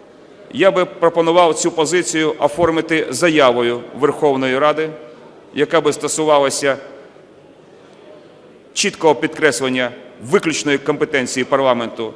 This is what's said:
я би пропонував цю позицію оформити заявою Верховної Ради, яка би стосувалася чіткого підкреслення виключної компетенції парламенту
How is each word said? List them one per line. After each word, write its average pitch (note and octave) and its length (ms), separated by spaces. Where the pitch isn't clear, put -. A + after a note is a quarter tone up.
я F#3+ 180
би F3+ 140
пропонував E3 720
цю E3+ 160
позицію D#3+ 680
оформити D#3+ 720
заявою B2 720
Верховної C3 640
Ради, D3+ 300
яка D3 280
би D3 120
стосувалася C#3+ 840
чіткого D#3+ 420
підкреслення C3+ 760
виключної D3 540
компетенції C#3 680
парламенту A#2+ 720